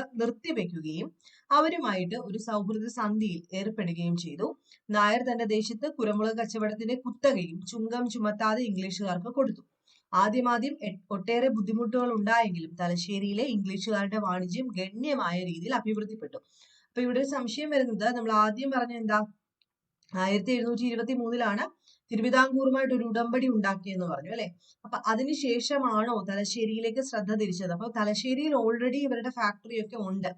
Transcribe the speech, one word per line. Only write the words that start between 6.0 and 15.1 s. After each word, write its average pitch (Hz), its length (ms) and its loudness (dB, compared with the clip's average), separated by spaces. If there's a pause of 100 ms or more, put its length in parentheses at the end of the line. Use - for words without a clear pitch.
കച്ചവടത്തിന്റെ 220 580 -2
കുത്തകയും 196 720 0
ചുങ്കം 240 420 -2
ചുമത്താതെ 214 540 0
ഇംഗ്ലീഷുകാർക്ക് 185 760 -4
കൊടുത്തു. 240 240 0 (520)
ആദ്യമാദ്യം 240 680 2
എ-, 185 160 -6 (120)
ഒട്ടേറെ 233 380 2
ബുദ്ധിമുട്ടുകൾ 226 640 0
ഉണ്ടായെങ്കിലും 208 680 2
തലശ്ശേരിയിലെ 196 640 0
ഇംഗ്ലീഷുകാരുടെ 202 760 -2
വാണിജ്യം 185 500 -2 (100)
ഗണ്യമായ 190 680 -2